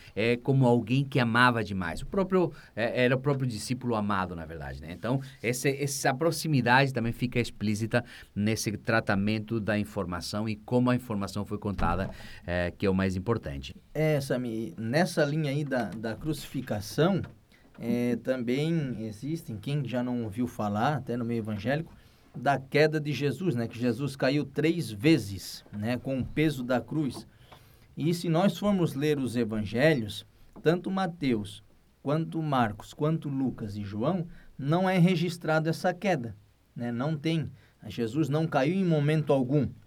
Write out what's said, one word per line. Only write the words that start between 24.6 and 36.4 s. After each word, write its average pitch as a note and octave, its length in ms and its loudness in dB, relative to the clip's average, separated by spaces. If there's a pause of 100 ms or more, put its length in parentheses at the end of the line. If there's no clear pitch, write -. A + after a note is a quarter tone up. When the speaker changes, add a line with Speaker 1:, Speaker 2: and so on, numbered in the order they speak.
Speaker 2:
vezes, G#2 840 0
né? A2 240 -2
Com C3+ 220 -6
o - 80 -2
peso D3 360 0
da B2 160 0
cruz. C#3+ 480 -4 (720)
E D3 160 0
se E3+ 160 -2
nós E3+ 300 4
formos F#3+ 340 2
ler D3 260 2
os A#2 160 -2
evangelhos, A2 920 0 (360)
tanto F3 280 2
Mateus, D3+ 760 -2 (380)
quanto D#3+ 400 -2
Marcos, B2+ 500 0
quanto D#3 380 0
Lucas A#2 480 -4
e G#2 40 -4
João, B2 440 -2 (320)
não E3 280 2
é F#3 120 4
registrado E3 680 2
essa E3+ 280 0
queda, D3+ 420 -2 (400)